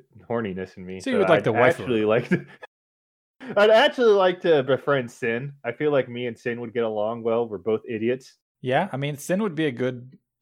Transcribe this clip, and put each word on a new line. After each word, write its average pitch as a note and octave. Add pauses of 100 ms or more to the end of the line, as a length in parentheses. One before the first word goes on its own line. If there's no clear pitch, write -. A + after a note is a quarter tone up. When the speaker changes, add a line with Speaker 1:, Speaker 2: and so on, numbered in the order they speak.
(300)
Speaker 1:
horniness G2
in F#2
me. F#2
Speaker 2:
So C4+
you B3+
Speaker 1:
So -
Speaker 2:
would F#2+
like D#3+
Speaker 1:
I'd G2+
Speaker 2:
to A#2+
waifu A#2+ (140)
Speaker 1:
actually A2+
Speaker 2:
him. G#2
Speaker 1:
like A2+
to, -
<laughs> - (1000)
I'd G#3
actually A#3+
like F#3
to D#3
befriend C3
Sin. B2 (120)
I A#2+
feel D3+
like C3
me A#2+
and A2+
Sin A#2+
would A#2
get A#2+
along A2
well. A#2
We're G#2
both A2
idiots. A#2+ (240)
Speaker 2:
Yeah, C#3
I C3
mean, C#3+
Sin F3+
would G3+
be D#3
a D3
good, B2 (240)